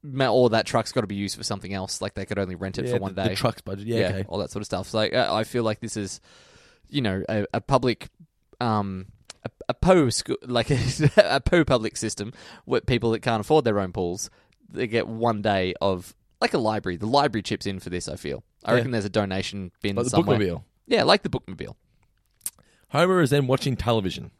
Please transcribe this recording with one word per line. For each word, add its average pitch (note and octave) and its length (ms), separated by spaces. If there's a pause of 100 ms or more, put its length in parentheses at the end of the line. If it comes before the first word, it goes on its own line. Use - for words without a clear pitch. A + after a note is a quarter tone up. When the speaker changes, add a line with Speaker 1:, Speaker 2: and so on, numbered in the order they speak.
Speaker 1:
ma-, C3 300
or B2 200
that A2 140
truck's - 280
gotta A2 140
be G2+ 80
used G2 220
for - 60
something G2 300
else. G2 280
Like, G#2 120
they G2 120
could G2+ 140
only F#2 160
rent F#2 240
it B2+ 60
Speaker 2:
Yeah, B2 80
Speaker 1:
for A#2+ 60
one F#2+ 160
Speaker 2:
the, F#2+ 80
Speaker 1:
day. F2+ 60
Speaker 2:
the F#2 60
truck's A2+ 260
budget. G2+ 240
Yeah, A2+ 140
Speaker 1:
Yeah, G2 80
Speaker 2:
okay. G2 220
Speaker 1:
all E2+ 100
that F#2+ 120
sort G#2+ 100
of G#2 40
stuff. F#2+ 240
So, A2+ 80
like, G#2+ 160
I, A2 260
I A2+ 40
feel A#2+ 200
like A2 180
this A2+ 160
is, G2 240 (680)
you C3+ 140
know, G2 260
a, G#2 260
a - 60
public, B2 480 (540)
um, G2 460 (360)
a, - 60 (180)
a - 60
po E3+ 360
sco-, - 340
like, A#2+ 260
<laughs> - 20
a, C3+ 60 (400)
a - 240
po E3+ 240
public A2+ 320
system G#2+ 340 (320)
where B2+ 160
people A#2 320
that A2+ 80
can't A2+ 220
afford D3 240
their G#2 140
own F#2 120
pools, F2+ 380 (400)
they A#2+ 180
get A2 180
one A2+ 360
day F#2+ 400
of, F#2 340 (240)
like, - 140
a - 60
library. G#2+ 360
The G2 120
library A#2+ 360
chips - 220
in F#2+ 160
for - 80
this, F2 180
I - 80
feel. - 300 (180)
I - 80
Speaker 2:
Yeah. A#2+ 60
Speaker 1:
reckon B2 140
there's A2 140
a G2+ 40
donation F#2+ 720
bin G2+ 160
Speaker 2:
Like A#2+ 80
the C3 60
Speaker 1:
somewhere. G#2 280
Speaker 2:
bookmobile. F2+ 240 (220)
Speaker 1:
Yeah, G#3+ 180
like F3 200
the E3 60
bookmobile. - 460 (1120)
Speaker 2:
Homer F3+ 320
is C3+ 80
then C#3 180
watching C3 300
television G2+ 640